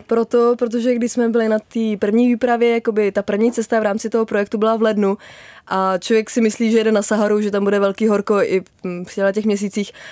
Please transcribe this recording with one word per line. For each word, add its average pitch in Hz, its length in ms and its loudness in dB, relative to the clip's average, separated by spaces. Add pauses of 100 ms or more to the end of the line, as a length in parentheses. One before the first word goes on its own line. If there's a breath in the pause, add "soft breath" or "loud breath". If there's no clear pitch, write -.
proto, 233 520 2
protože 240 360 0
když 233 160 -2
jsme 233 180 0
byli 220 200 0
na 214 100 0
té 220 400 -4
první 220 280 2
výpravě, 240 460 2
jakoby 214 380 0
ta 202 100 -2
první 214 300 0
cesta 226 280 -2
v 214 40 0
rámci 214 260 -4
toho 226 160 0
projektu 208 320 -2
byla 220 180 0
v 214 60 -2
lednu, 208 360 2 (540 loud breath)
a 190 260 0
člověk 220 320 0
si 240 120 -2
myslí, 220 300 0
že 226 60 4
jede 220 140 2
na 208 100 2
Saharu, 208 400 0
že 208 100 -2
tam 202 120 0
bude 202 160 2
velký 196 280 0
horko 202 340 2
i, 180 200 0 (220)
mm, 180 220 -8
v - 100 -16
těchto 196 160 0
těch 208 140 -2
měsících. 202 460 -2 (200 loud breath)